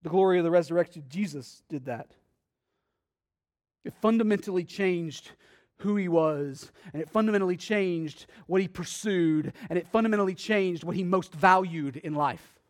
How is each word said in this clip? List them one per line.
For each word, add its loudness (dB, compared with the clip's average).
The -8
glory 4
of 2
the 2
resurrected 0
Jesus -8
did -8
that. -8
It -12
fundamentally 2
changed -4
who -2
he 0
was, 0
and -6
it -10
fundamentally 2
changed -2
what 2
he 0
pursued, 0
and 0
it -10
fundamentally 0
changed -2
what -6
he -2
most -2
valued 2
in -8
life -4